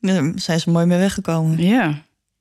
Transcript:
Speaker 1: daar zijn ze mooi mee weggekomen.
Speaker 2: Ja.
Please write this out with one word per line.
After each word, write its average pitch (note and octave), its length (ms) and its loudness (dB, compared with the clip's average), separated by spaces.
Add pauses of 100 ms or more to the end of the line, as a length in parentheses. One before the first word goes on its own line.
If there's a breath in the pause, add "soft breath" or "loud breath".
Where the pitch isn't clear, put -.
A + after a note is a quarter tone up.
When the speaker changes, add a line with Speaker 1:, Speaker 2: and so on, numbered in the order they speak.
Speaker 1:
daar F3 340 0
zijn E3+ 260 -2
ze E3+ 100 -4
mooi E3+ 160 2
mee F3 120 2
weggekomen. E3 640 -2
Speaker 2:
Ja. F3 400 0 (380)